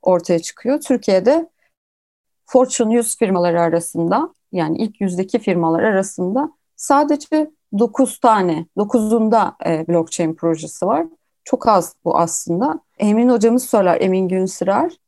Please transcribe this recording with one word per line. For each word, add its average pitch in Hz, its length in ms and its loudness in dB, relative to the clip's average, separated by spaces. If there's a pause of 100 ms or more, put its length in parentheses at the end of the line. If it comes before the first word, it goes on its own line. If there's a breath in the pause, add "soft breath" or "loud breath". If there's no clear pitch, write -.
ortaya 175 360 0
çıkıyor. 262 420 -4
Türkiye'de 247 680 0 (960)
Fortune 247 480 0
yüz 233 220 -2
firmaları 175 440 0
arasında, 170 760 -2 (180)
yani 165 260 -4
ilk 214 220 -6
yüzdeki 190 380 -2
firmalar 170 440 0
arasında 202 680 -2 (260)
sadece 302 760 0 (280)
dokuz 233 420 0
tane, 180 460 2 (120)
dokuzunda, 220 800 2 (100)
e, 160 220 -2
blockchain 165 460 0
projesi 165 520 -4
var. 294 200 0 (380)
Çok - 240 0
az 190 260 2 (100)
bu - 140 0
aslında. 175 600 -2 (180)
Emin 220 300 2
hocamız 233 360 2
söyler, 190 360 2
Emin 190 280 0
Günsürer. 190 640 -2 (160)